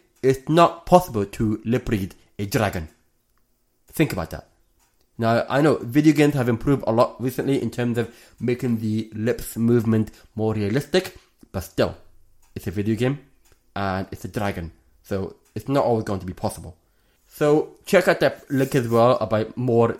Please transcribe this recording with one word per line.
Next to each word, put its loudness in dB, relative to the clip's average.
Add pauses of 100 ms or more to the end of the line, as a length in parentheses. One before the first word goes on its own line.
(220)
it's 0
not 4
possible 4
to -4
lip -2
read -4 (240)
a -6
dragon. -2 (1000)
Think 0
about -6
that. -16 (720)
Now, 2
I 0
know 4
video 4
games 4
have 0
improved 0
a 2
lot 0
recently -2
in -4
terms -2
of -4 (260)
making -2
the -4
lips -4
movement 2 (240)
more -2
realistic, -2 (340)
but -6
still, -2 (600)
it's -10
a -6
video -2
game, -2 (560)
and -4
it's -14
a -14
dragon, -6 (300)
so -8 (180)
it's -10
not 2
always 0
going -4
to -12
be -8
possible. -8 (500)
So 0
check 4
out 2
that -2
link 0
as 0
well 4
about -2
more 2